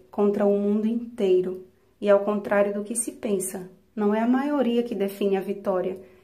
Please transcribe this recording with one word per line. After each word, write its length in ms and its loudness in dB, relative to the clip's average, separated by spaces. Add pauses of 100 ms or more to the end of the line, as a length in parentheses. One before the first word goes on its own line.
contra 360 0
o 120 4
mundo 300 0
inteiro, 800 0 (340)
e 100 0
ao 120 6
contrário 520 0
do 100 -6
que 120 -8
se 160 -4
pensa, 580 -4 (260)
não 160 2
é 80 2
a 80 0
maioria 540 2
que 140 -4
define 420 0
a 20 0
vitória, 600 -4 (240)